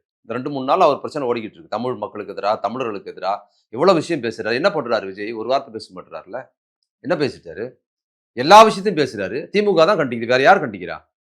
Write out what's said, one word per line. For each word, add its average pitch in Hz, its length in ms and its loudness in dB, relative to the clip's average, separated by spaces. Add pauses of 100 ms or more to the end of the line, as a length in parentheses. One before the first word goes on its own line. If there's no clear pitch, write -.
(200)
இந்த - 140 -18
ரெண்டு 127 160 -6
மூணு 135 160 -6
நாள் 170 200 4
அவர் 139 140 2
பிரச்சனை 120 280 -8
ஓடிக்கிட்டு 117 300 -6
இருக்கு. 82 180 -10
தமிழ் 120 200 -4
மக்களுக்கு 101 400 -10
எதிரா, 98 240 -2
தமிழர்களுக்கு 110 540 -6
எதிரா 92 180 -6 (420)
எவ்வளவு 165 260 4
விஷயம் 143 260 -4
பேசுறாரு. 110 300 -4
என்ன 175 140 0
பண்றாரு 117 360 -2
விஜய்? 101 280 -10
ஒரு 110 160 -8
வார்த்தை 131 240 -2
பேச 110 200 -14
மாட்டாருல. 85 460 -14 (640)
என்ன 151 120 -2
பேசிட்டாரு? 107 500 -6 (720)
எல்லா 165 240 8
விஷயத்தையும் 196 400 2
பேசுறாரு. 104 380 -4 (100)
தி 202 120 0
மு 202 120 2
க 160 120 4
தான் 202 140 2
கண்டிக்குது, 120 340 -2
வேற 127 80 4
யார் 170 220 6
கண்டிக்கிறா? 90 340 -10 (280)